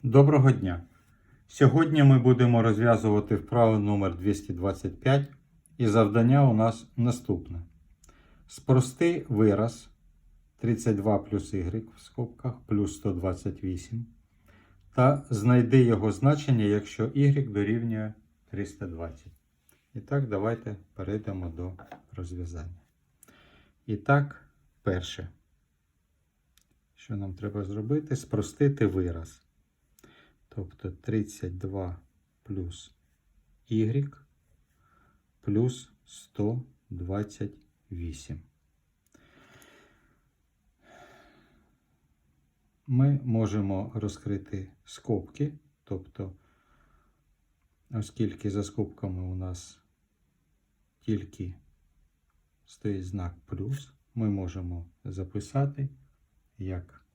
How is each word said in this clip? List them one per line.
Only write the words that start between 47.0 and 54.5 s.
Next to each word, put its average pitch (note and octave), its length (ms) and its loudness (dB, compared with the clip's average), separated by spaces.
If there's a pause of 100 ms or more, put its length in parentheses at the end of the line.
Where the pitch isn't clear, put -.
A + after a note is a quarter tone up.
оскільки G#2+ 600 -4
за G2+ 120 -2
скобками F#2 580 -6
у F#2 140 -8
нас F#2 440 -10 (1200)
тільки F#2 560 -6 (1120)
стоїть G2 400 -8
знак F2+ 300 -8 (100)
плюс, G2 480 -10 (220)
ми A2+ 140 0
можемо F2 600 -6 (140)